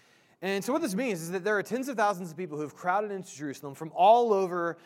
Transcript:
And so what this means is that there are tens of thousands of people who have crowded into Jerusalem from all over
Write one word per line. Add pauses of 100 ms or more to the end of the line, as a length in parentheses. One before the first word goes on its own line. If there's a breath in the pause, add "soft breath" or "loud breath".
(400 soft breath)
And
so
what
this
means
is
that
there
are
tens
of
thousands
of
people
who
have
crowded
into
Jerusalem
from
all
over